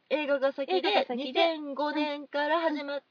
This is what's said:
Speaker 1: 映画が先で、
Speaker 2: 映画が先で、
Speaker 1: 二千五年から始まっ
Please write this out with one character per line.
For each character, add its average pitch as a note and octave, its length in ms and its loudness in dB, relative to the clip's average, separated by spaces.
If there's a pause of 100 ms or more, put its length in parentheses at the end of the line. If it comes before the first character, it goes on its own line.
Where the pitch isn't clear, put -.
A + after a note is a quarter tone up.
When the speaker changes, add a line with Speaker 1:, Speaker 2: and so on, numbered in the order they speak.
(120)
Speaker 1:
映 D4 160 0
画 C#4+ 100 2
が C4+ 140 2
先 C#4 160 -4
で、 F4+ 80 0
Speaker 2:
映 F#4 60 2
画 F#4 100 2
が G4+ 140 4
先 B3 120 -4
で、 C4+ 60 -4
Speaker 1:
二 C4 100 -6
千 D#4 400 2
五 D4 180 -2
年 D4 360 -4
か D4 200 -2
ら D#4+ 140 2
始 D4+ 220 0
ま C#4+ 140 -6
っ C#4 140 -10